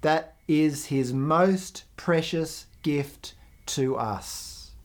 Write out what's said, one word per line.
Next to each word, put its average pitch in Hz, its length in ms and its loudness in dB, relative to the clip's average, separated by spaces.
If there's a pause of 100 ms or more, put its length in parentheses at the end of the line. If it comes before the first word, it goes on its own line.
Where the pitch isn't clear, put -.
That 160 340 0 (120)
is 151 380 2
his 135 260 0
most 170 720 2 (120)
precious 160 720 -2 (160)
gift 143 520 -2 (300)
to 131 320 0
us. - 760 -8 (120)